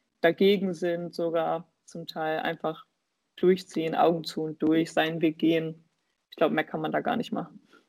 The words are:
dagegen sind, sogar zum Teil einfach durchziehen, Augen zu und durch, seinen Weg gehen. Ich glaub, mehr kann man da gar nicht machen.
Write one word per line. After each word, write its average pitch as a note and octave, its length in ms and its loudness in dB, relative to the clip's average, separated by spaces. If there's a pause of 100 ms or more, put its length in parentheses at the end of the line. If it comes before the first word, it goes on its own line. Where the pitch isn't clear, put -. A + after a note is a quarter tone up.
(220)
dagegen F#3 520 2
sind, E3+ 400 -4
sogar E3 540 -2 (180)
zum E3 220 -14
Teil D#3 320 -4
einfach D#3+ 460 -6 (500)
durchziehen, F3 580 0
Augen D#3+ 300 4
zu - 200 -8
und D#3 200 -8
durch, D#3+ 300 2
seinen D#3+ 280 0
Weg D#3+ 160 2
gehen. D#3+ 460 0 (480)
Ich - 60 -20
glaub, D#3 140 2
mehr D#3 120 0
kann D#3+ 180 -6
man D#3 100 -4
da D#3 100 -2
gar D3+ 160 -2
nicht - 160 -6
machen. - 260 -8 (300)